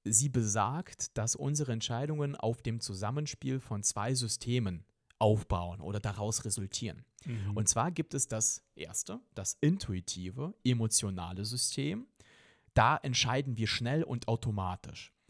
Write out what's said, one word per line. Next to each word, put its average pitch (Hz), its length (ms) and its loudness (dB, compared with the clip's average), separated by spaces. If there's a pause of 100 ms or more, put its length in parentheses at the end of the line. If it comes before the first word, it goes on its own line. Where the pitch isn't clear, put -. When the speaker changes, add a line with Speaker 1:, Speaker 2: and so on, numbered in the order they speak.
Speaker 1:
Sie 107 240 4
besagt, 117 920 0
dass 113 180 0
unsere 143 360 0
Entscheidungen 143 640 -2
auf - 260 0
dem 113 180 -2
Zusammenspiel 131 800 -2
von 104 220 -4
zwei 107 320 2
Systemen 117 680 0 (340)
aufbauen 98 640 4
oder 98 200 -4
daraus 104 440 -2
resultieren. 104 600 -6 (200)
Speaker 2:
Mhm. 101 320 -4
Speaker 1:
Und 98 120 4
zwar 127 220 4
gibt 160 240 -4
es 139 140 -2
das - 340 0 (140)
erste, - 440 -8 (140)
das - 260 -6
intuitive, 123 920 0 (100)
emotionale 101 800 0
System. 139 640 -4 (680)
Da 123 220 6
entscheiden 131 600 0
wir 110 100 0
schnell 127 380 0
und - 240 -4
automatisch. 101 840 -2 (180)